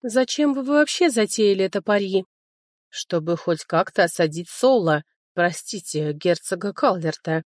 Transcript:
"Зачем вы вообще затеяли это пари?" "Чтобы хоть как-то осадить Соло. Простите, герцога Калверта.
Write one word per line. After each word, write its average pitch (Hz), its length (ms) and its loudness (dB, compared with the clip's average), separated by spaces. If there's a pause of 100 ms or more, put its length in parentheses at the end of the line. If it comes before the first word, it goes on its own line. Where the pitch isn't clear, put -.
"Зачем 254 520 0
вы 269 80 -4
вообще 294 480 2
затеяли 202 560 2
это 185 160 -4
пари?" 190 420 0 (640)
"Чтобы 165 480 -4
хоть 165 280 -4
как-то 180 400 0
осадить 170 440 -2
Соло. 175 560 2 (300)
Простите, 165 800 -4
герцога 175 600 -2
Калверта. 160 760 -2